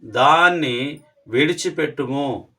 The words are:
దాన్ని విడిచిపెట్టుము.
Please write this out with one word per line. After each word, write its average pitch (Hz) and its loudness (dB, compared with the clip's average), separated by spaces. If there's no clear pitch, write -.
దాన్ని 143 2
విడిచిపెట్టుము. 143 -4